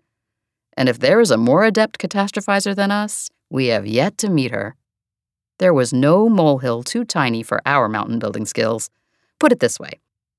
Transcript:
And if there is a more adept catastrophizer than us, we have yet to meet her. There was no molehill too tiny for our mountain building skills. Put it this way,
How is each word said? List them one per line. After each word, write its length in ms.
And 120
if 120
there 200
is 120
a 40
more 280
adept 340
catastrophizer 800
than 160
us, 360
we 160
have 200
yet 320
to 120
meet 220
her. 240
There 160
was 180
no 360
molehill 560
too 200
tiny 380
for 240
our 220
mountain 320
building 260
skills. 420
Put 120
it 60
this 220
way, 200